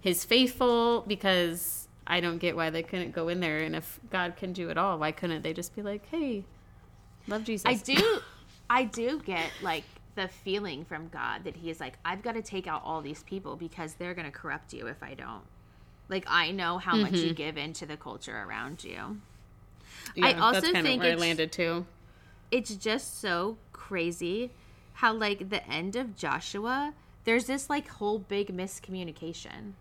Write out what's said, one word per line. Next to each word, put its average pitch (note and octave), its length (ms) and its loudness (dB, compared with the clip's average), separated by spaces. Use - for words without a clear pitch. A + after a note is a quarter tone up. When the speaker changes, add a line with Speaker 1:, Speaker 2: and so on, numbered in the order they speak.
Speaker 1:
his F3+ 240 2
faithful? A#3 800 6
Because F#3 800 2
I F3 140 2
don't E3+ 180 0
get E3+ 180 0
why D#3+ 140 2
they E3 120 -2
couldn't F3+ 300 -4
go E3 160 -2
in F3+ 120 0
there. D#3 180 0
And D#3+ 180 -2
if - 240 -8
God F3+ 260 0
can F#3 160 -6
do F3 180 -4
it E3 80 0
all, F3+ 200 2
why D#3 140 0
couldn't E3 300 -2
they D#3+ 100 -2
just F3 240 -6
be G#3 60 -6
like, G#3 240 -6
"Hey, C4 380 -2
love G#3+ 180 -2
Jesus"? A3 220 0
Speaker 2:
I B3 80 6
do, F#4+ 460 6
<coughs> - 260 -12
I B3+ 140 6
do A#3 360 0
get, E3 300 -2
like, E3 220 0
the F#3+ 140 -2
feeling F#3 560 -4
from D#3+ 240 -8
God A#2 360 -4
that D#3 120 -8
he E3 140 -8
is D#3+ 100 -8
like, C3 240 -10
"I've F#3+ 180 -4
gotta A3+ 200 -4
take F#3+ 240 -6
out D#3+ 180 -4
all D#3+ 180 -4
these D3 220 -10
people F#3 320 -8
because E3 380 -8
they're F3 200 -6
gonna D#3+ 180 -8
corrupt - 400 -8
you A#2 140 -10
if C3 160 -10
I C3+ 120 -12
don't. A#2+ 300 -12
Like, F#3 180 -2
I E3 260 4
know F3+ 260 0
how F3+ 180 2
much F#3 260 4
you E3 60 4
Speaker 1:
Mm-hmm. E3 60 2
Speaker 2:
give D#3 240 -4
in D3+ 160 -6
to D#3+ 120 -10
the D3+ 100 -8
culture A2 400 -12
around A#2 340 -8
you." A#2+ 380 -10
Speaker 1:
Yeah, G3 140 6
Speaker 2:
I C4 60 8
also G#3+ 260 6
Speaker 1:
that's E4+ 120 4
kinda F#3 160 4
Speaker 2:
think B3+ 140 4
Speaker 1:
where F3 80 6
I E3+ 40 4
Speaker 2:
it's E3+ 60 0
Speaker 1:
landed E3 320 2
too. E3+ 340 0
Speaker 2:
it's A3+ 240 2
just A3 460 -2
so G3 380 0
crazy F3+ 800 -2
how, A3 140 6
like, G3+ 380 0
the G3+ 180 -2
end E3 280 -2
of A#3+ 200 -4
Joshua, A3 760 -2
there's A3+ 220 4
this, C4+ 240 -2
like, D4 180 0
whole G#3 300 -2
big G3+ 380 -2
miscommunication F#3 1200 -8